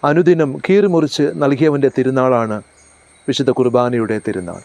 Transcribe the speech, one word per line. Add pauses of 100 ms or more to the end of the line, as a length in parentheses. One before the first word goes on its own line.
അനുദിനം (160)
കീറിമുറിച്ച് (100)
നൽകിയവൻ്റെ
തിരുനാളാണ് (680)
വിശുദ്ധ
കുർബാനയുടെ
തിരുനാൾ.